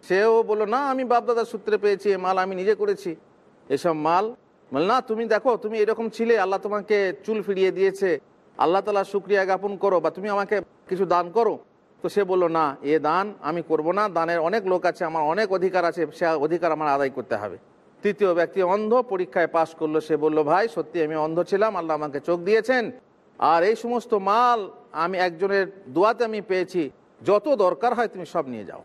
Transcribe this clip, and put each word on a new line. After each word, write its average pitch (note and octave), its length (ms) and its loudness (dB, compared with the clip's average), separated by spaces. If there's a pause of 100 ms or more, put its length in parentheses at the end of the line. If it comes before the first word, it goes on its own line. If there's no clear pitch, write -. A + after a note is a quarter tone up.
সেও A3+ 420 2
বলল, G#3+ 220 -2
"না, C4+ 240 -2
আমি C4 140 -2
বাপদাদার A#3 420 0
সূত্রে G#3 320 -4
পেয়েছি, G3+ 340 0
এ F#3+ 60 2
মাল F#3 200 0
আমি F#3+ 180 -2
নিজে F#3+ 200 2
করেছি, G3 400 -4 (540)
এসব D3+ 240 0
মাল।" E3+ 420 0 (380)
বলল, F3 140 0
"না, B3 140 2
তুমি A3+ 240 -4
দেখো, A3 320 2
তুমি G#3+ 220 -6
এরকম A3 300 0
ছিলে, A3+ 300 0
আল্লাহ F#3+ 200 0
তোমাকে G3+ 540 0 (100)
চুল G#3+ 180 -2
ফিরিয়ে F#3+ 300 2
দিয়েছে, F#3 480 0 (380)
আল্লাহ F3 240 2
তাআলা G3+ 220 0
শুকরিয়া F#3+ 420 0
জ্ঞাপন F#3+ 320 -2
করো, F#3+ 220 2
বা D#3+ 100 0
তুমি F#3+ 200 -8
আমাকে G3+ 320 0 (280)
কিছু F#3+ 160 0
দান F3 260 0
করো।" G#3 280 0 (420)
তো F3+ 80 -4
সে G3+ 140 0
বলল, F#3 240 2
"না, D#3+ 340 0
এ D3+ 180 2
দান F3 420 0
আমি F3 260 -4
করব D#3 240 0
না, G#3 180 0
দানের E3+ 300 0
অনেক F#3+ 260 0
লোক F#3 200 0
আছে, E3+ 200 0
আমার D#3+ 180 -2
অনেক F#3 280 0
অধিকার F3+ 340 0
আছে, E3 260 -2
সে - 160 -2
অধিকার D#3+ 440 0
আমার D#3 160 -2
আদায় C#3 220 2
করতে B2 260 -6
হবে।" G2+ 220 -8 (440)
তৃতীয় G3+ 320 2
ব্যক্তি E3+ 300 0
অন্ধ, G#3+ 380 2
পরীক্ষায় F#3 460 -2
পাশ D#3+ 280 0
করলো। D#3 260 0
সে D#3 160 0
বলল, D#3 260 2
"ভাই, F3+ 240 2
সত্যি E3+ 360 -4
আমি D3+ 120 -4
অন্ধ D#3+ 280 -2
ছিলাম, G3+ 320 0
আল্লাহ E3 200 -4
আমাকে D3 240 -6
চোখ F3 200 -2
দিয়েছেন, G#3+ 520 0 (480)
আর E3 240 4
এই G#3+ 120 2
সমস্ত A#3 380 -4
মাল G#3 580 2 (200)
আমি E3+ 260 -2
একজনের F#3 500 0 (220)
দোয়াতে G#3 360 2
আমি A3 160 -6
পেয়েছি, F3+ 480 -4 (360)
যত G#3 300 2
দরকার G3+ 380 2
হয় A3 140 0
তুমি F3+ 180 -10
সব D3+ 220 -4
নিয়ে A2 180 -10
যাও।" - 200 -16